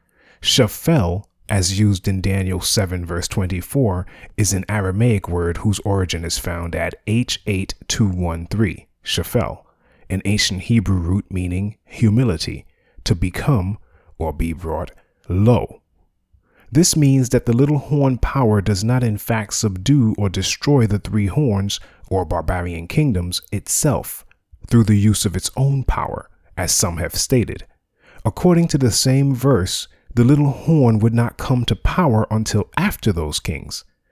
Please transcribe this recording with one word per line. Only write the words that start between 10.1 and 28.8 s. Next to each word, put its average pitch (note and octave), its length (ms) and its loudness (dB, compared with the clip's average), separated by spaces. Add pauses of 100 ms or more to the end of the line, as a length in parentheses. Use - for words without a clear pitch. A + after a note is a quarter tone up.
ancient G2 380 -2
Hebrew G2+ 340 2
root F2+ 340 -2
meaning F#2 540 -4
humility, A2+ 800 0 (400)
to - 100 2
become F#2 600 -2 (420)
or D#2+ 140 -4
be D#2+ 220 -4
brought D#2+ 380 -8 (360)
low. G#2 540 2 (880)
This D#3+ 260 2
means C3+ 340 4
that B2 140 2
the A#2 120 2
little C#3+ 220 2
horn C3+ 380 0
power G#2+ 460 2
does F#2+ 200 -2
not B2 220 0
in G#2+ 140 -2
fact A2 340 -4
subdue A2 640 2
or G2+ 140 0
destroy A2+ 560 0
the G2+ 140 0
three G#2 260 -2
horns G2+ 540 -2 (280)
or F#2 160 -2
barbarian E2+ 640 -4
kingdoms F#2 640 0
itself - 720 -2 (440)
through A#2 160 6
the G#2+ 100 4
use G#2 320 4
of F2+ 100 -2
its - 180 -6
own C#3 300 0
power, - 460 -4 (260)
as F2+ 160 -2
some E2+ 240 0
have E2+ 180 -6
stated. - 520 0 (580)
According E3+ 440 4
to D#3 100 0
the B2+ 140 4